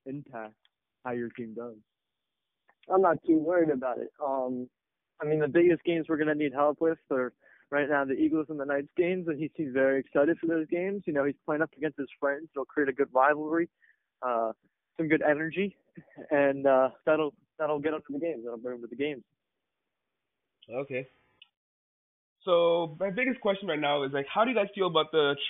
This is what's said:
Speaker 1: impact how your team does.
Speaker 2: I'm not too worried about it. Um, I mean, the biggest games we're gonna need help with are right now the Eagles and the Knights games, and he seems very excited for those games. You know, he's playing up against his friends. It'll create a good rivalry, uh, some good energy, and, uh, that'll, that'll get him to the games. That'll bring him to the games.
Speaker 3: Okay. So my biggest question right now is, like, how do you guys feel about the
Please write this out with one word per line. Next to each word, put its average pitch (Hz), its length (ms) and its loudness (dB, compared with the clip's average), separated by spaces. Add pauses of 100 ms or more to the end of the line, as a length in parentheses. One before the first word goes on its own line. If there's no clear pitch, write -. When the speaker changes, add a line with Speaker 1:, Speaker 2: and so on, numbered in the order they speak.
Speaker 1:
impact 127 480 -12 (500)
how 127 60 -6
your 120 180 -4
team 113 260 -12
does. 117 200 -12 (1160)
Speaker 2:
I'm 190 120 6
not 165 200 4
too 160 140 4
worried 160 320 2
about 127 300 -2
it. - 100 -8 (100)
Um, 127 480 -4 (540)
I 151 60 -6
mean, 156 120 2
the 151 80 0
biggest 170 360 4
games 165 260 -2
we're 160 80 0
gonna 151 160 0
need 147 180 -2
help 143 300 0
with 165 160 0 (140)
are 127 200 -2 (380)
right 143 180 0
now 143 160 2
the 135 100 -2
Eagles 156 360 0
and 151 100 -8
the 135 60 -6
Knights 143 320 -4
games, 180 300 0
and 147 120 -4
he 151 160 -6
seems 147 160 -6
very 135 280 2
excited 147 400 2
for 165 80 -4
those 165 180 0
games. 185 400 -4
You 170 80 -4
know, 143 100 2
he's 139 120 -2 (100)
playing 156 160 0
up 156 160 -2
against 147 220 -6
his 135 100 -8 (100)
friends. 143 340 -4
It'll 135 120 -6
create 143 240 -2
a - 20 0
good 131 220 0
rivalry, 151 560 2 (540)
uh, 113 280 -2 (460)
some 165 100 -2
good 151 140 2
energy, 160 560 0 (540)
and, 139 340 2
uh, 131 240 6 (160)
that'll, 156 300 0 (240)
that'll 151 180 -2
get 151 160 -2
him 151 140 -6
to 139 60 -10
the - 60 -6
games. 156 240 -6
That'll 120 140 -8
bring 123 200 -8
him 120 40 -14
to 117 60 -14
the 120 80 -14
games. 139 280 -6 (1500)
Speaker 3:
Okay. 131 340 -8 (1400)
So 170 560 4
my 190 120 -2
biggest 247 300 -2
question 196 260 0
right 151 120 -2
now 147 220 2
is, 139 100 -2
like, 139 160 -2
how 208 160 2
do 240 60 0
you 254 60 0
guys 202 180 2
feel 190 140 0
about 156 240 0
the 143 240 4 (140)